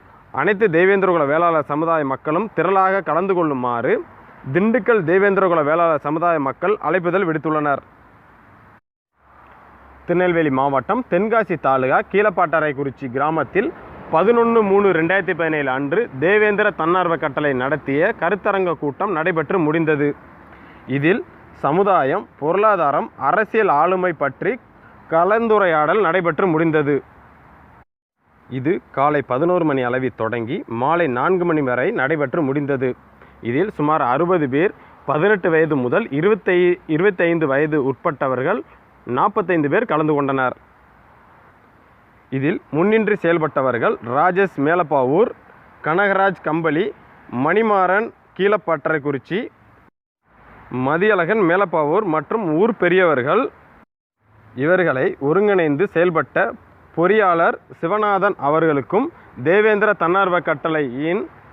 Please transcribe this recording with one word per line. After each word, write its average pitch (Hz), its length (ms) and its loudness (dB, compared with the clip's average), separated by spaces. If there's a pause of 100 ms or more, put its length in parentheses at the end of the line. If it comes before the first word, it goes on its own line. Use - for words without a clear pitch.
(320)
அனைத்து 196 360 0
தேவேந்திரகுல 180 580 2
வேளாளர் 160 440 0
சமுதாய 156 340 0
மக்களும் 156 520 -4
திரளாக 190 460 2
கலந்து 180 320 -2
கொள்ளுமாறு 131 600 0 (580)
திண்டுக்கல் 220 520 2
தேவேந்திரகுல 190 600 2
வேளாளர் 160 440 2
சமுதாய 165 300 0
மக்கள் 175 440 -2
அழைப்புதல் 175 460 0
விடுத்துள்ளனர். 151 540 -2 (2250)
திருநெல்வேலி 170 440 2
மாவட்டம் 139 600 0
தென்காசி 202 500 0
தாலுகா 135 380 0 (140)
கீழப்பாட்டரைக்குறிச்சி 151 960 -2
கிராமத்தில் 156 640 -2 (400)
பதினொன்னு 233 500 4
மூணு 202 300 4
ரெண்டாயிரத்தி 170 480 0
பதினேழு 151 300 -2
அன்று 143 400 -2 (100)
தேவேந்திர 208 540 2
தன்னார்வ 170 420 0
கட்டளை 147 360 -2
நடத்திய 143 680 -2
கருத்தரங்க 185 580 -2
கூட்டம் 165 340 -6
நடைபெற்று 160 460 -2
முடிந்தது. 151 560 0 (720)
இதில் 151 380 0 (280)
சமுதாயம், 170 760 0 (120)
பொருளாதாரம், 175 800 0
அரசியல் 196 500 0
ஆளுமை 175 440 2
பற்றி 151 460 -4 (520)
கலந்துரையாடல் 190 920 2
நடைபெற்று 175 460 0
முடிந்தது. 156 560 0 (1500)
இது 135 320 -4 (100)
காலை 143 320 0
பதினோரு 170 420 0
மணி 135 180 0
அளவில் 127 400 -2
தொடங்கி 117 440 -4
மாலை 151 400 0
நான்கு 160 380 0
மணி 160 160 0
வரை 127 300 0
நடைபெற்று 151 520 -2
முடிந்தது. 135 520 -2 (460)
இதில் 139 300 -2
சுமார் 151 320 0
அறுபது 151 460 0
பேர் 151 240 0 (340)
பதினெட்டு 175 440 0
வயது 156 260 2
முதல் 135 320 0
இருபத்தை-, 180 800 0
இருபத்தைந்து 170 600 0
வயது 147 320 0 (100)
உட்பட்டவர்கள் 135 720 -4 (440)
நாற்பத்தைந்து 165 640 0
பேர் 214 200 0
கலந்து 156 240 0
கொண்டனர். 135 420 -2 (1700)
இதில் 139 280 -2 (120)
முன்னின்று 208 520 0
செயல்பட்டவர்கள் 151 720 0 (220)
ராஜேஷ் 180 480 0
மேலப்பாவூர், 151 680 2 (540)
கனகராஜ் 190 580 0
கம்பளி, 165 420 -2 (600)
மணிமாறன் 202 680 0 (240)
கீழப்பாட்டரைக்குறிச்சி, 160 1040 -2 (1500)
மதியழகன் 185 640 2
மேலப்பாவூர் 175 560 0
மற்றும் 156 400 -2 (140)
ஊர் 220 180 2
பெரியவர்கள். 175 640 2 (1120)
இவர்களை 156 640 0
ஒருங்கிணைந்து 170 720 2
செயல்பட்ட 165 580 0 (440)
பொறியாளர் 185 600 2 (240)
சிவநாதன் 202 560 0
அவர்களுக்கும் 160 760 0 (320)
தேவேந்திர 208 480 2
தன்னார்வ 180 480 0
கட்டளையின் 156 880 -4 (240)